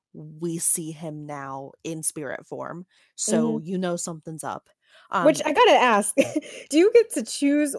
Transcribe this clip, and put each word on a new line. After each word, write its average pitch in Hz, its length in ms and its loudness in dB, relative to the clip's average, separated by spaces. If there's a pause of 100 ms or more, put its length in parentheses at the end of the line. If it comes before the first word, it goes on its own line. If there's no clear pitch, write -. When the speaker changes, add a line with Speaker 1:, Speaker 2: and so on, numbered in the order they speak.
(140)
Speaker 1:
we 160 440 -8
see 165 340 -4
him 151 340 -10
now 139 460 -12 (120)
in 160 200 -8
spirit 139 420 -6
form. 143 400 -12 (300)
So 156 440 0
Speaker 2:
Mm-hmm. 156 80 -14
Speaker 1:
you 185 100 -4
know 180 180 -2
something's 165 480 -10
up. 110 260 -10 (560)
Speaker 2:
Which 302 160 4
Speaker 1:
Um, - 60 -4
Speaker 2:
I 311 60 -2
gotta 427 180 6
ask, 220 440 4
<laughs> - 540 -2
do 285 80 2
you 381 160 6
get 453 200 6
to 277 100 -2
choose 285 560 0